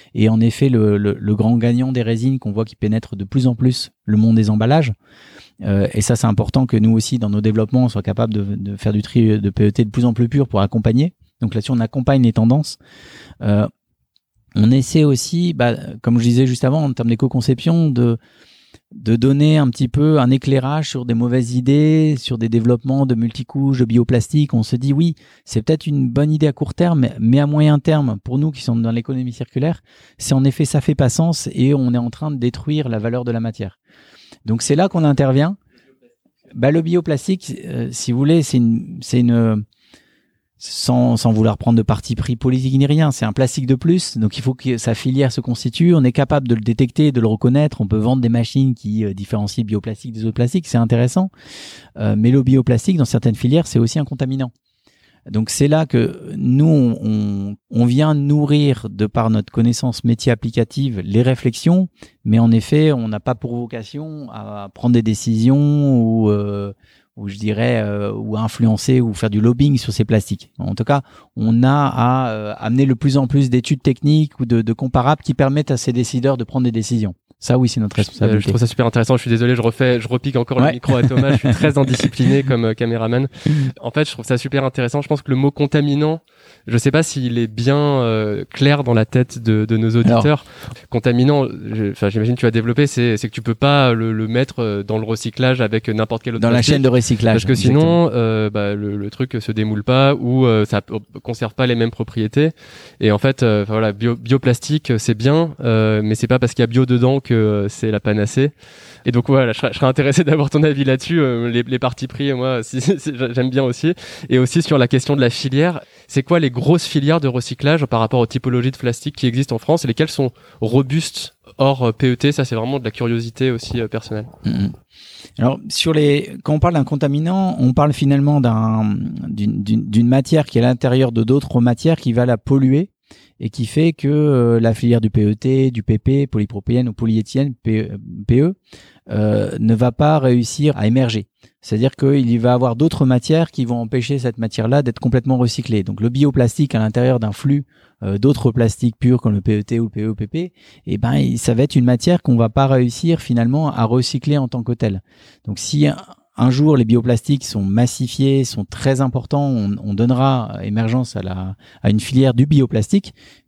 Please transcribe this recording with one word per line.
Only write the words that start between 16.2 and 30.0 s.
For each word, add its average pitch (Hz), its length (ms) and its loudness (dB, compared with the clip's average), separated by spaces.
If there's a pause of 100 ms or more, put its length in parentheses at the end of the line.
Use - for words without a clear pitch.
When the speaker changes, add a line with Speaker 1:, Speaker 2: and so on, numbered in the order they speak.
Speaker 1:
disais 120 200 4
juste 123 200 -2
avant, 147 180 0
en 139 100 -2
termes 117 160 -4
d'éco-conception, 135 800 0
de, 120 300 2 (760)
de 110 220 -2
donner 143 440 4
un 135 120 2
petit 127 160 -2
peu 151 320 2
un 123 100 2
éclairage 135 600 0
sur 123 160 -8
des 120 100 -2
mauvaises 120 400 0
idées, 151 640 2
sur 123 180 -6
des 113 120 -2
développements 123 580 0
de 127 80 0
multicouches, 127 640 -2
de 127 60 4
bioplastique. 120 680 0
On 110 120 0
se - 100 -6
dit, 135 180 -2
oui, 160 220 0 (300)
c'est - 180 -4
peut-être 160 240 -2
une 139 240 -2
bonne 147 220 0
idée 151 160 2
à 135 40 -2
court - 220 -6
terme, 175 240 2
mais, 123 220 2
mais 117 180 4
à 143 80 2
moyen 151 320 4
terme, 139 460 0
pour 127 140 -4
nous 156 120 0
qui 135 120 -12
sommes 117 200 -2
dans 113 80 0
l'économie 123 420 -6
circulaire, 151 500 -4 (360)